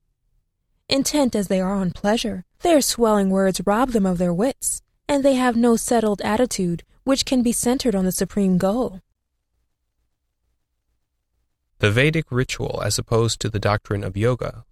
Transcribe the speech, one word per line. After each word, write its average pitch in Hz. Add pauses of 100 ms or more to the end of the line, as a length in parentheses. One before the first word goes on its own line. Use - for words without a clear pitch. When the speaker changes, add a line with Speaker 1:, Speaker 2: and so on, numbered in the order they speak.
(880)
Speaker 1:
Intent 269
as 202
they 190
are 185
on 190
pleasure, 208 (160)
their 330
swelling 214
words 190
rob 226
them 226
of 185
their 175
wits, - (260)
and 285
they 277
have 254
no 233
settled 220
attitude 208 (200)
which 262
can 254
be 240
centered 240
on 190
the 185
supreme 190
goal. 190 (2750)
Speaker 2:
The 104
Vedic 147
ritual, 123
as -
opposed 113
to 101
the 104
doctrine 104
of 98
yoga -